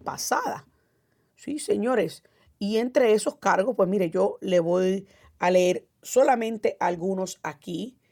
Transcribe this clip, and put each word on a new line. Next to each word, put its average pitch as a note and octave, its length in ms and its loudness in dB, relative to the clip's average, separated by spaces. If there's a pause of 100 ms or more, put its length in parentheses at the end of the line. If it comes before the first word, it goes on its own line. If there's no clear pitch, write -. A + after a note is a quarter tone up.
pasada. - 640 -4 (680)
Sí, C#4+ 240 -10
señores. G#3 640 -2 (360)
Y G#3 180 -2
entre A#3+ 360 2
esos G#3+ 240 0
cargos, G3 380 0
pues F#3 140 2
mire, F#3 220 0
yo F#3+ 280 0
le F#3 220 0
voy F#3 460 0 (320)
a F3+ 120 2
leer F3+ 360 2 (160)
solamente A3+ 760 2
algunos F#3 640 -4
aquí F3+ 540 -10 (140)